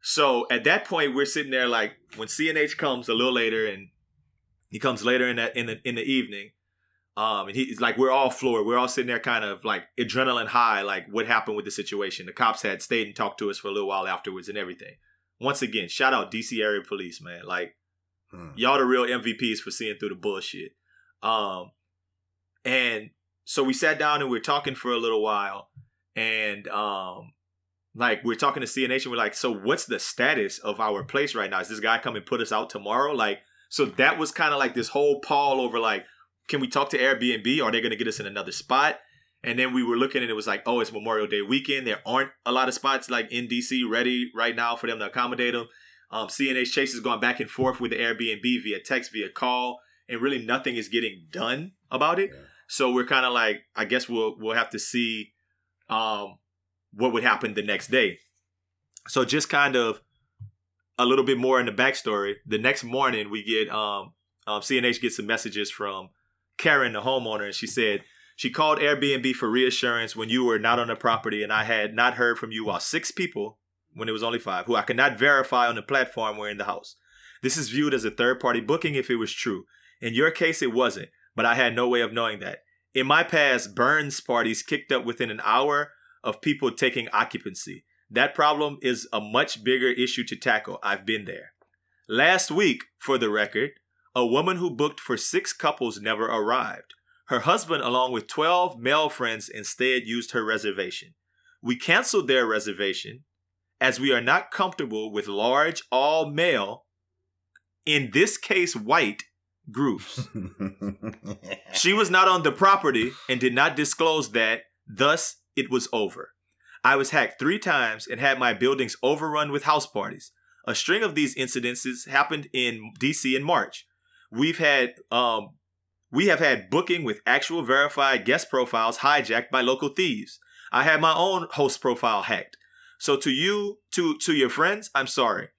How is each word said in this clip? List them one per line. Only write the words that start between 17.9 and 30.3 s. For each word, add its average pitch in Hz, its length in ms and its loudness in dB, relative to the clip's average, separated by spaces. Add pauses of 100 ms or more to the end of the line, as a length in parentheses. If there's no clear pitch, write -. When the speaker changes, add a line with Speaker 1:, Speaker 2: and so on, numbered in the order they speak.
Speaker 2:
Hmm. 85 260 -18
Speaker 1:
y'all 127 220 4
the 135 40 4
real 123 220 4
M 123 180 -2
V 113 120 -2
Ps 110 260 -4
for 95 100 -12
seeing 107 260 -8
through 104 120 -6
the 95 60 -8
bullshit. 95 560 -8 (500)
Um, 104 500 -2 (960)
and 120 460 0 (340)
so - 180 0
we 131 100 2
sat 151 260 0
down 147 220 2
and 135 80 -4
we 120 80 0
were 110 60 -6
talking 143 320 -2
for 123 160 -4
a 120 60 0
little 113 240 2
while, 101 480 -2 (460)
and, 110 540 -2
um, 101 640 -6 (600)
like, 117 280 0
we're 117 120 2
talking 143 260 0
to 117 60 -6
C 135 180 -2
N 123 60 0
H 131 140 0
and 127 60 -6
we're 120 60 -2
like, 107 180 0
"So 127 180 -2
what's 104 320 -2
the 110 140 -4
status 123 600 0